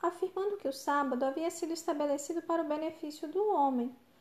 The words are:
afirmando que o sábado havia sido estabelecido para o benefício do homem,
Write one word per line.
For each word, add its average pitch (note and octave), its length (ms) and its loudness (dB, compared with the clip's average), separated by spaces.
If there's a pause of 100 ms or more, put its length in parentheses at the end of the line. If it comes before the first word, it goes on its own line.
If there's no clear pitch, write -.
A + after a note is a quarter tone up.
afirmando F#4+ 560 0
que - 100 -4
o C4+ 60 0
sábado C#4 500 2
havia D#4 260 0
sido E4 220 -4
estabelecido D4+ 680 -2
para E4 200 2
o D4+ 60 -4
benefício D#4 600 -4
do G4+ 200 2
homem, C4 480 2 (240)